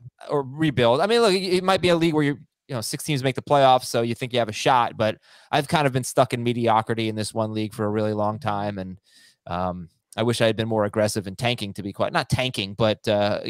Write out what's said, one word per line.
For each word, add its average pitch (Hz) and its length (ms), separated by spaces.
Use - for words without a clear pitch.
or 143 140
rebuild. 131 580
I 196 60
mean, 233 140
look, 208 140
it, 190 80
it 180 220
might 190 160
be 175 80
a 170 80
league 165 180
where 151 100
you, 143 140
you 139 80
know, 113 60
six - 200
teams 135 220
make 131 100
the - 80
playoffs, 135 440
so 120 160
you 117 120
think 120 180
you 127 60
have 113 100
a 104 40
shot, 123 440
but 110 220
I've 147 160
kind 151 220
of 123 40
been 127 120
stuck - 300
in 120 100
mediocrity 113 640
in 110 80
this 107 180
one 110 180
league 107 220
for 110 100
a 104 60
really 107 220
long 104 260
time, 104 400
and, 92 220
um, 90 400
I 110 60
wish 117 180
I 117 60
had 110 100
been 113 120
more 107 160
aggressive 107 440
in 95 80
tanking, 117 380
to 98 80
be 95 100
quite, - 200
not 160 160
tanking, 117 460
but, 107 320
uh, 104 440